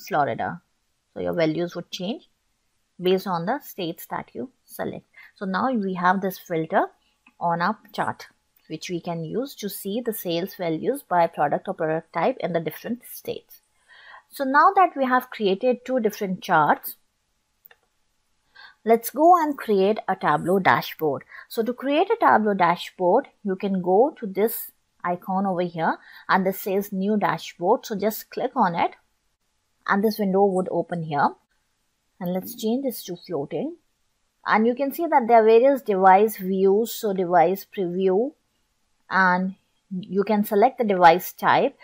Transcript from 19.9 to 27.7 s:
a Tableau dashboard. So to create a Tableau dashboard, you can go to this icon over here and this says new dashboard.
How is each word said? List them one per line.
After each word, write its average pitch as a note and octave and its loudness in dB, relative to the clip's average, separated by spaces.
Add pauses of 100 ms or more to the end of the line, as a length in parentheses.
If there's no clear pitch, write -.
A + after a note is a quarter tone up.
a F#3+ -2
Tableau D#3+ 0
dashboard. D3+ 0 (240)
So A#3+ -4
to A#3+ -4
create C#4+ -2
a A4+ 0
Tableau A3 4
dashboard, F3+ 0 (160)
you F#3+ -4
can F#3+ -2
go G3+ 2
to - -10
this G3+ -4 (320)
icon F#3 -4
over F3+ -2
here F3 -4 (320)
and F#3 2
this F#3+ -2
says G3 -4
new G3 -2
dashboard. F3 -2